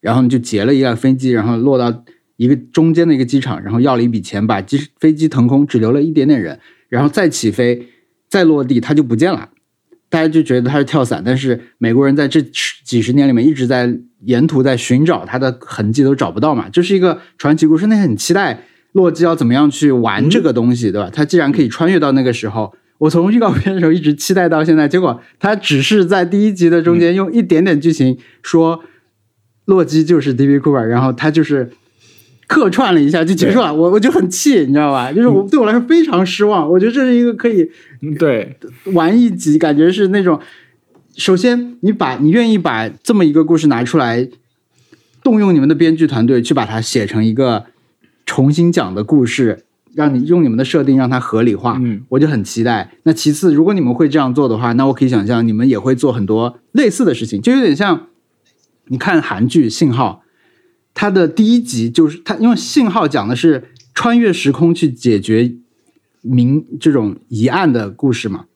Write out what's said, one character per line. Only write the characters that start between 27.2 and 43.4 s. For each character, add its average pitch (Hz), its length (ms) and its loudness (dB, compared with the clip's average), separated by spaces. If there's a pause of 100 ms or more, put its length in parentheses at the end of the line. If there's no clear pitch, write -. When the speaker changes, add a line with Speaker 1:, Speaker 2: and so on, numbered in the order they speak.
Speaker 1:
一 233 80 2
点 160 200 2
点 170 200 2
剧 165 100 0
情 131 260 0 (240)
说 165 420 0 (840)
洛 185 180 2
基 156 220 0
就 160 160 2
是 135 120 -2
D 135 140 0
B 143 120 4
Cooper， 139 240 0
然 117 180 0
后 131 100 0
他 156 180 -2
就 156 140 2
是 135 280 -2 (760)
客 - 220 2
串 180 240 0
了 156 80 4
一 143 80 2
下 160 160 0
就 185 80 0
结 185 180 0
束 233 80 2
了， 160 140 -2
Speaker 2:
对。 151 40 -2
Speaker 1:
我， 170 140 2
我 214 80 2
就 214 100 2
很 240 200 0
气， 233 320 2
你 139 60 0
知 139 120 2
道 143 140 0
吧？ 127 180 -4
就 190 100 0
是 240 60 4
我， 196 160 2
Speaker 2:
嗯。 196 60 -8
Speaker 1:
对 302 100 2
我 233 60 2
来 214 80 2
说 240 80 2
非 320 240 2
常 190 200 0
失 202 200 -2
望， 175 260 0
我 185 80 4
觉 196 60 2
得 233 80 2
这 277 100 0
是 254 100 2
一 240 80 4
个 240 120 0
可 233 160 -2
以 175 200 2 (320)
Speaker 2:
嗯， 147 140 -6
对。 131 400 -2 (380)
Speaker 1:
玩 175 260 2
一 240 100 4
集， 160 280 0
感 156 180 2
觉 160 160 4
是 196 160 0
那 196 160 0
种， 170 160 0 (760)
首 185 180 0
先 240 460 -2
你 196 100 0
把， 143 240 -4
你 147 140 0
愿 226 200 2
意 214 80 2
把 117 300 -2
这 - 260 -6
么 196 120 2
一 147 80 2
个 156 100 4